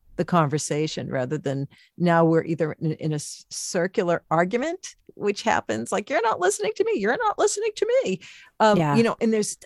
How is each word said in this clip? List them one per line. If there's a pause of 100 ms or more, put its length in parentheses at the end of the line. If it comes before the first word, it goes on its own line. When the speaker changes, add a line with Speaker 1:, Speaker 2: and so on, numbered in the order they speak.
(180)
Speaker 1:
the
conversation
rather
than (300)
now
we're
either
in,
in
a
s-,
circular
argument, (200)
which
happens,
like,
"You're
not
listening
to
me.
You're
not
listening
to
me." (400)
Um,
Speaker 2:
Yeah.
Speaker 1:
you
know,
and
there's